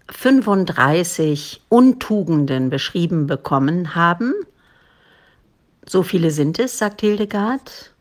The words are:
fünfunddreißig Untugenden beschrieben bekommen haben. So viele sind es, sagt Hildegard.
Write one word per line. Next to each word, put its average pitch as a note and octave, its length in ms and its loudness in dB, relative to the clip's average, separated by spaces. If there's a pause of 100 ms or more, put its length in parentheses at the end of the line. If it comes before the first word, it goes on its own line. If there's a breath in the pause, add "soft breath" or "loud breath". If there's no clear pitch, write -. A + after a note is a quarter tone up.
(100)
fünfunddreißig E3+ 1600 0
Untugenden E3+ 1000 2
beschrieben D#3+ 580 -2
bekommen D3 680 -2
haben. F3 400 0 (1500 soft breath)
So F#3 140 2
viele E3 280 0
sind D3+ 280 -2
es, B3+ 200 -4
sagt G#3 220 -4
Hildegard. G#3 1000 -4